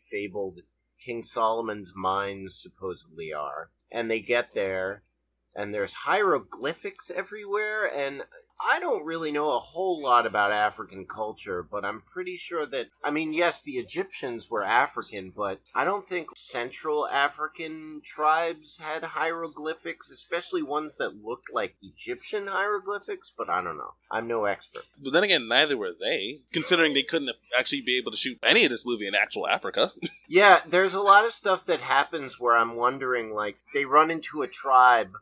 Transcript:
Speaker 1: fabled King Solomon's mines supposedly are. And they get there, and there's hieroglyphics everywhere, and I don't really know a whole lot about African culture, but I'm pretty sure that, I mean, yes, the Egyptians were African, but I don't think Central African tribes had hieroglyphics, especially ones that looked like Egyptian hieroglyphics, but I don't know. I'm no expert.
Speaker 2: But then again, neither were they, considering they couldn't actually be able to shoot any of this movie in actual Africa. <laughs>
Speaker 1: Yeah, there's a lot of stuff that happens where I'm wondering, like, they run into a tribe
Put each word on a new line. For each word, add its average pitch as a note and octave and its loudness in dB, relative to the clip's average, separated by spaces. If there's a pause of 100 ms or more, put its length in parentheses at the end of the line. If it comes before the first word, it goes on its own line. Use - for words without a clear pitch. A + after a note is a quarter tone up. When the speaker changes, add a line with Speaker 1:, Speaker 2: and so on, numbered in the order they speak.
(120)
Speaker 1:
fabled G2 -6 (440)
King A#2 -8
Solomon's A2 -2
mines F#2+ -4
supposedly E2 -10
are. D2 -8 (200)
And A2+ -4
they A2+ 0
get A#2+ -2
there, G2 -2 (520)
and G#2 -6
there's G2+ -4
hieroglyphics D#3 -2
everywhere, G#3 -4
and C#3 -4 (420)
I D4+ 2
don't C4 -2
really D#3+ -4
know D3 2
a A#2+ 2
whole F3 -4
lot A#2+ 4
about G#2 2
African G2+ -2
culture, G#2 -6
but G2+ -8
I'm G#2 -6 (100)
pretty F3+ -10
sure D#3+ -4
that, B2 -6 (180)
I D3 -2
mean, D#3 -2
yes, E3 2
the B2+ -6
Egyptians A#2+ -8
were A2 -2
African, G#2+ 0
but G2+ -4 (140)
I C3+ 2
don't F#3+ -2
think F3+ -6 (240)
Central C3 -4
African D#3 -4 (140)
tribes D#3 0
had D#3 -6
hieroglyphics, D#3+ -6
especially E3+ -6
ones D3 -4
that G2+ -4
looked A2+ -10
like G#2+ -2
Egyptian B2 -8
hieroglyphics, G3 -4
but - -6
I - 0
don't E2 -6
know. B1+ -12 (160)
I'm A2+ -4
no A2+ 0
expert. - -4 (180)
Speaker 2:
But C3+ -6
then F3 4
again, D3+ 2
neither C#3 2
were F#2+ -4
they, A#2 -4 (100)
considering E3 2
they C#3 2
couldn't C#3 -2 (280)
actually C3+ -2
be B2 0
able A#2 -6
to G#2+ -8
shoot B2 -6
any F3+ 6
of C#3+ 4
this A#2 -6
movie A2 -2
in G2+ -4
actual G#2 0
Africa. G2 0
<laughs> - -18 (260)
Speaker 1:
Yeah, F3+ 8 (100)
there's F3+ 4
a G3 -2
lot G3+ 8
of A#3 -4
stuff F#3 0
that D#3 0
happens C3+ 0
where A#2+ 6
I'm A#2 2
wondering, B2 0
like, G#2 -4 (180)
they C#3+ 0
run D3+ 6
into D#3 -6
a B2+ -2
tribe B2+ 6